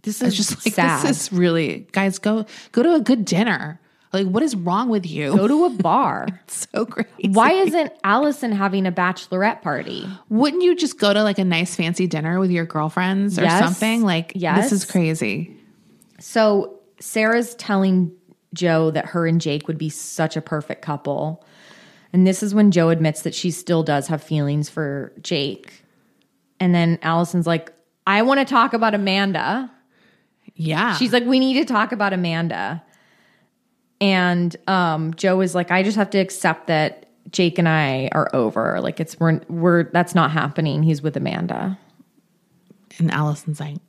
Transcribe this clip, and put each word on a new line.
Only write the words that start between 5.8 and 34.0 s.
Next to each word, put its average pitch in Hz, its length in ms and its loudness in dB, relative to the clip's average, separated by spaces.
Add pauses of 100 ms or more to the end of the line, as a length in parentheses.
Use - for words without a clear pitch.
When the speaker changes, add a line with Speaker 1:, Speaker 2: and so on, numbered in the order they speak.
Speaker 2:
<laughs> - 100 -20
It's - 280 -12
so 220 140 -2
crazy. - 420 -6
Speaker 1:
Why 220 240 4
isn't 349 400 2 (120)
Allison 254 480 0
having 196 340 0
a 180 60 0
bachelorette 185 680 -2
party? - 480 -6 (220)
Speaker 2:
Wouldn't 285 320 2
you 359 140 4
just 320 220 -4
go 202 140 4
to, 208 100 2
like, 202 160 0
a 190 60 0
nice 175 320 0
fancy 170 300 0
dinner 170 340 -2
with 190 100 2
your 170 140 0
girlfriends 180 760 -2
or - 40 0
Speaker 1:
Yes. 180 200 4
Speaker 2:
something? 220 420 0
Like, 165 300 0
Speaker 1:
Yes. 175 280 0
Speaker 2:
this 254 100 0
is 196 140 0
crazy. 156 680 -2 (680)
Speaker 1:
So 214 580 0 (220)
Sarah's 226 560 0
telling 190 540 2 (440)
Joe 160 380 2
that 156 140 -4
her 170 200 -2
and 165 160 2
Jake 147 260 -4
would 160 80 -6
be 156 140 -6
such - 480 -6
a - 20 -4
perfect - 400 -8
couple. 147 640 -6 (680)
And 185 160 4
this 185 160 0
is 202 120 -4
when 208 160 6
Joe 165 180 4
admits 160 340 0
that 160 120 -6
she 180 160 -2
still 165 320 -2
does 143 240 0
have 160 160 -4
feelings 147 480 -2
for 139 500 -6
Jake. 139 640 -6 (720)
And 180 160 2
then 170 280 2
Allison's 165 440 0
like, 165 240 -2 (360)
"I 202 160 2
wanna 269 240 2
talk 233 260 2
about 220 220 0
Amanda." 196 760 -2 (840)
Speaker 2:
Yeah. 165 420 -2
Speaker 1:
She's 233 160 0
like, 240 140 2
"We 262 140 4
need 262 200 2
to - 60 0
talk 220 260 0
about 202 220 -2
Amanda." 165 680 -4 (1160)